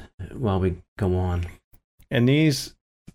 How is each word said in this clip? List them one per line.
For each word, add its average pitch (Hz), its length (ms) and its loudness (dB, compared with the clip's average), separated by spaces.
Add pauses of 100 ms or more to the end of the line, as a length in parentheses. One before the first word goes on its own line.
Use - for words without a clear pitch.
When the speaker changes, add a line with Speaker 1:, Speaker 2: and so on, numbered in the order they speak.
(200)
Speaker 1:
uh, 95 40 -10 (100)
while 98 260 0
we 90 160 0 (220)
go 92 180 0
on. 87 300 -2 (640)
Speaker 2:
And 123 180 4
these 147 460 2 (400)